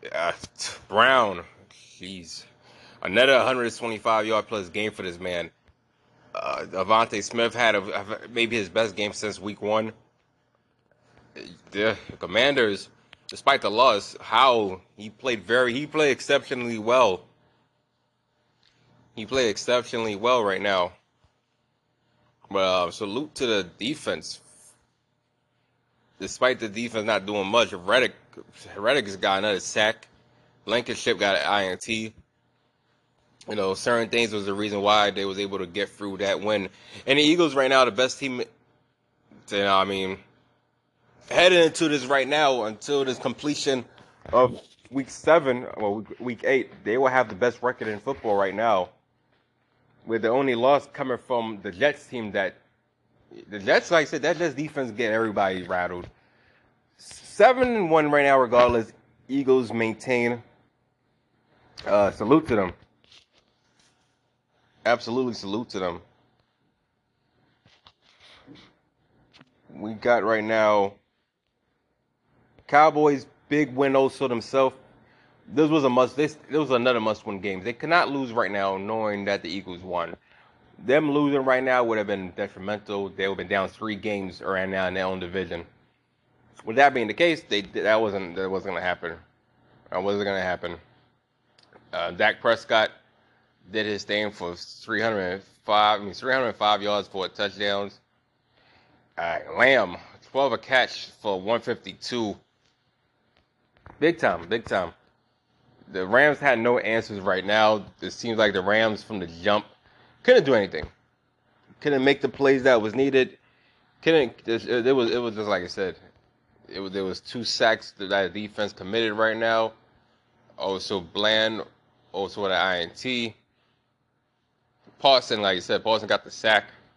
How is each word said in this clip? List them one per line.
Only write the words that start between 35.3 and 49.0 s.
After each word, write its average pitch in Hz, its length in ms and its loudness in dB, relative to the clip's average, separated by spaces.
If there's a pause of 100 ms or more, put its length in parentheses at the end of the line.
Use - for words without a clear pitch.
able 98 180 -6
to 92 80 -6
get 95 220 -6
through 98 300 -12
that 98 220 -2
win. 101 280 -2 (360)
And 139 140 2
the 151 60 4
Eagles 156 320 4
right 131 120 2
now, 131 160 6
the 120 60 0
best 123 300 -2
team, 127 220 -6 (1080)
you 104 80 -2
know, 101 180 4
I 95 80 4
mean, 95 340 -4 (1120)
heading 175 340 6
into 160 240 2
this 143 180 -2
right 135 220 2
now, 139 360 2
until 135 400 -2
this 127 140 -4
completion 135 680 -4 (480)
of 123 280 4 (300)
week 127 200 -6
seven, 135 560 2 (100)
well, 104 200 -2
week, 104 240 -12
week 120 240 -8
eight, 131 280 0 (120)
they 107 140 0
will 135 100 4
have 127 200 2
the 110 60 -10
best 117 280 -2
record 120 260 -4
in 104 100 -8
football 113 380 -4
right 98 180 0
now, 101 360 0 (1160)